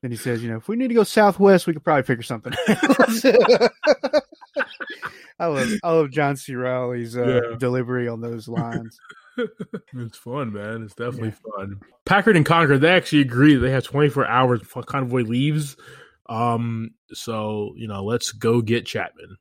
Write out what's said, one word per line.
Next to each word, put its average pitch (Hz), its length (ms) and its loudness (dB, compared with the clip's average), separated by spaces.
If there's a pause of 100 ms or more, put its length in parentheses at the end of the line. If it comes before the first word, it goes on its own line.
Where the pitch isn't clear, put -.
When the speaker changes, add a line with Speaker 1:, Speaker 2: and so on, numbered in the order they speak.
Speaker 1:
Then 123 100 -8
he 117 60 -8
says, 117 260 -4
you 120 60 -6
know, 113 80 -6
"If 113 100 -14
we 208 80 -4
need 254 140 -2
to 233 40 -4
go 226 100 4
southwest, 196 640 4
we 175 60 -2
could 151 140 -6
probably 147 180 2
figure 120 200 -2
something 117 300 -10 (140)
out." 226 1040 4
<laughs> - 0 - (1700)
I 175 60 -4
love, 135 240 0 (140)
I 175 100 0
love 151 180 2
John 143 240 0
C. 135 200 -12
Reilly's, 123 600 -4
uh, 123 260 2 (100)
Speaker 2:
Yeah. 113 60 -10
Speaker 1:
delivery 123 520 -2
on 113 120 -10
those 117 260 -10
lines. 117 560 -6
<laughs> - 40 -20 (840)
Speaker 2:
It's 123 240 -12
fun, 123 340 -8
man. 107 320 -10
It's 104 120 -18
definitely 120 340 -6
Speaker 1:
Yeah. 110 280 -16
Speaker 2:
fun. 98 220 -12 (260)
Packard 202 300 4
and 151 100 4
Concord, 151 360 4
they 160 80 4
actually 165 320 4
agree 135 340 6
that 123 60 2
they 127 100 0
have 131 140 -2
twenty-four 139 420 0
hours 123 320 2
before 110 240 -14
convoy 127 400 -4
leaves. 139 540 -2 (500)
Um, 117 640 -4 (240)
so, 107 640 -8
you 113 100 -12
know, 98 160 -8
let's 113 300 -4
go 113 280 2
get 113 240 -2
Chapman. 90 560 -10